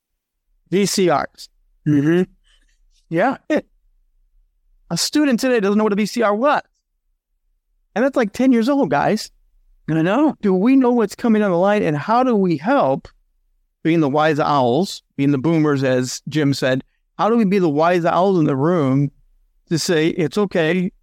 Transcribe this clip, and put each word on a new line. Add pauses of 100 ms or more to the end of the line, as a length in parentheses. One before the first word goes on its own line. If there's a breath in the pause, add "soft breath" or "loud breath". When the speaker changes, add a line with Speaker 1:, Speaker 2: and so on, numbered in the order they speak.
(720)
Speaker 1:
V
C
Rs. (400)
Speaker 2:
Mm-hmm. (880)
Yeah.
Speaker 1:
<laughs>
A
student
today
doesn't
know
what
a
V
C
R
was. (1300)
And
that's,
like,
ten
years
old,
guys. (560)
Speaker 2:
I
know.
Speaker 1:
Do
we
know
what's
coming
down
the
line,
and
how
do
we
help, (720)
being
the
wise
owls, (140)
being
the
boomers,
as
Jim
said, (340)
how
do
we
be
the
wise
owls
in
the
room (600)
to
say,
"It's
okay, (100)